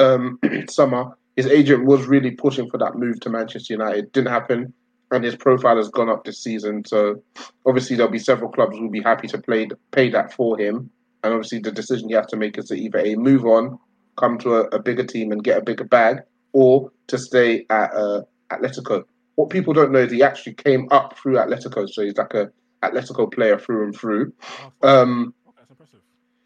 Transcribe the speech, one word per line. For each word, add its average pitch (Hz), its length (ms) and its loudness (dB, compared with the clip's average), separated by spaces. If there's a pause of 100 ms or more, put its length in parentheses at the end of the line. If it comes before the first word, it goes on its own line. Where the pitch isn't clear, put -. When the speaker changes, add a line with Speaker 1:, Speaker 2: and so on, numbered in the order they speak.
Speaker 1:
um, 127 380 2 (160)
<clears throat> - 140 -6
summer, 127 480 0 (200)
his 127 100 0
agent 139 400 4
was 135 200 4
really 131 260 2
pushing 135 360 -4
for - 100 -8
that 120 180 -4
move 120 240 -6
to 120 100 -8
Manchester 113 440 -8
United. 107 380 -4
Didn't 123 200 0
happen, 120 420 -4 (380)
and 120 120 0
his 117 120 -4
profile 127 400 4
has 107 120 0
gone 117 220 -2
up - 140 -4
this - 180 -14
season. 107 420 -6
So 104 380 0 (420)
obviously 127 320 0
there'll 113 160 2
be 117 60 -4
several 113 320 -2
clubs 107 260 -2
who 113 80 -8
will 107 60 -6
be 104 120 -6
happy 113 260 0
to 110 100 -8
play, 110 300 -2 (240)
pay 127 180 2
that 110 220 -2
for 113 260 -2
him. 107 320 -4 (320)
And 110 100 -2
obviously 113 280 -6
the 107 120 -8
decision 110 360 -6
you 113 80 0
have 107 120 0
to 110 80 -8
make 107 220 -6
is 107 80 -10
to 113 80 -8
either 104 240 -6
A, 104 180 -2
move 127 300 2
on, 117 320 2 (380)
come 120 240 0
to 120 160 0
a, 113 40 4 (160)
a - 60 0
bigger 123 220 -2
team 110 280 -6
and 104 100 -6
get 110 160 0
a 107 40 -4
bigger 113 220 -6
bag, 120 340 2 (340)
or 135 380 4 (160)
to 123 120 -4
stay 120 520 0
at, 107 240 0
uh, 104 280 -2 (300)
Atletico. 113 520 -6 (320)
What 151 140 0
people 180 220 -2
don't 147 200 4
know 131 80 4
is 123 120 0
he 120 100 2
actually 131 320 0
came 131 360 0
up 139 280 2
through 131 180 -2
Atletico, 120 520 -2
so - 140 -8
he's 101 140 -4
like - 180 -4
a 104 160 -4 (320)
Atletico - 500 -4
player 107 260 2
through 110 260 -4
and 101 120 -10
through. 107 360 -4 (500)
Speaker 2:
Oh, 135 60 6
Speaker 1:
Um, 123 460 4 (140)
Speaker 2:
okay, - 100 -20
that's - 120 -20
impressive. 147 300 -20 (460)